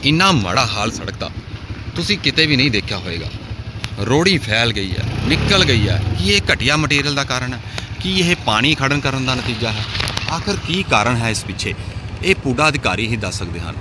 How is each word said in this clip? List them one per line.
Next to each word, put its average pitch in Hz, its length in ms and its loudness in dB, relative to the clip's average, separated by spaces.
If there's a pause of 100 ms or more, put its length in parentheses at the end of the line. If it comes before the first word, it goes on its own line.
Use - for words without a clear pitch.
ਇੰਨਾ 165 280 6
ਮਾੜਾ 110 340 2
ਹਾਲ 104 240 -2
ਸੜਕ 87 280 -8
ਦਾ - 120 -6 (640)
ਤੁਸੀਂ 180 240 -2
ਕਿਤੇ - 280 2
ਵੀ 151 100 4
ਨਹੀਂ 135 140 4
ਦੇਖਿਆ 104 280 -2
ਹੋਏਗਾ। 85 280 -6 (760)
ਰੋੜੀ 156 380 4
ਫੈਲ 113 340 2
ਗਈ 98 180 -2
ਹੈ, 92 140 -2 (220)
ਨਿਕਲ - 380 4
ਗਈ 117 240 4
ਹੈ। - 120 2 (180)
ਕੀ 185 120 2
ਇਹ 202 100 4 (120)
ਘਟੀਆ 135 240 2
ਮਟੀਰੀਅਲ 143 380 2
ਦਾ 139 100 0
ਕਾਰਨ 127 300 -2
ਹੈ? 120 60 -10 (400)
ਕੀ 185 200 -2
ਇਹ 175 160 4 (100)
ਪਾਣੀ 120 280 4
ਖੜਨ 139 260 0
ਕਰਨ 135 260 -2
ਦਾ 131 80 0
ਨਤੀਜਾ 113 380 -2
ਹੈ? 107 120 -2 (480)
ਆਖਰ 185 240 -2 (100)
ਕੀ 175 240 0
ਕਾਰਨ 117 260 4
ਹੈ 113 140 2
ਇਸ 107 140 -2
ਪਿੱਛੇ? 98 300 -4 (480)
ਇਹ 185 120 2
ਪੂਡਾ 139 340 2
ਅਧਿਕਾਰੀ 113 380 0
ਹੀ 117 100 0
ਦੱਸ 101 220 -4
ਸਕਦੇ 85 220 -6
ਹਨ। 80 200 -6